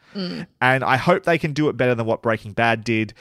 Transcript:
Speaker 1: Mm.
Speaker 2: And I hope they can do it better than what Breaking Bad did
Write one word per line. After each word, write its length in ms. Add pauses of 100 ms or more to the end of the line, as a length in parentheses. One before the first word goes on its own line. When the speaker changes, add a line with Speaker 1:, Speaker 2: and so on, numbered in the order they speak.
(140)
Speaker 1:
Mm. 320 (160)
Speaker 2:
And 220
I 140
hope 260
they 160
can 140
do 140
it 100
better 180
than 100
what 160
Breaking 320
Bad 300
did 380